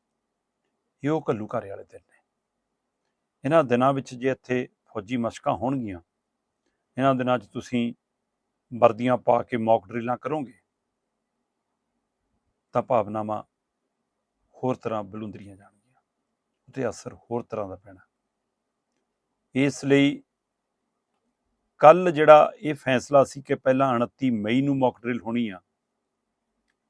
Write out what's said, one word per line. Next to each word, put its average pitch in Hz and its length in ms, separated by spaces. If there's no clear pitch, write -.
ਇਹ 139 60
ਉਹ 156 200
ਘੱਲੂ 107 240
ਘਾਰੇ 104 160
ਵਾਲੇ 98 140
ਦਿਨ - 180
ਨੇ। - 160
ਇਹਨਾਂ 151 200
ਦਿਨਾਂ 127 300
ਵਿੱਚ 135 200
ਜੇ 127 180
ਇੱਥੇ 127 360
ਫੌਜੀ 110 320
ਮਸ਼ਕਾਂ 117 380
ਹੋਣਗੀਆਂ, 110 440
ਇਹਨਾਂ 135 180
ਦਿਨਾਂ 123 240
'ਚ 98 80
ਤੁਸੀਂ 120 460
ਵਰਦੀਆਂ 117 480
ਪਾ 117 240
ਕੇ - 160
ਮੌਕ 113 280
ਡਰਿੱਲਾਂ 120 300
ਕਰੋਗੇ, 135 360
ਤਾਂ 123 80
ਭਾਵਨਾਵਾਂ 107 600
ਹੋਰ 127 200
ਤਰ੍ਹਾਂ 110 300
ਬਲੂੰਦਰੀਆਂ 98 500
ਜਾਣਗੀਆਂ, - 460
ਉਹਤੇ 123 220
ਅਸਰ - 240
ਹੋਰ 117 300
ਤਰ੍ਹਾਂ 107 240
ਦਾ 92 80
ਪੈਣਾ। 92 260
ਇਸ 135 300
ਲਈ 139 360
ਕੱਲ੍ਹ 175 300
ਜਿਹੜਾ 151 460
ਇਹ 151 180
ਫੈਸਲਾ 135 480
ਸੀ 135 180
ਕਿ 139 140
ਪਹਿਲਾਂ 131 400
ਉਨੱਤੀ 120 360
ਮਈ 110 300
ਨੂੰ 139 160
ਮੌਕ 127 240
ਡਰਿਲ 117 200
ਹੋਣੀ 117 280
ਆ, 92 100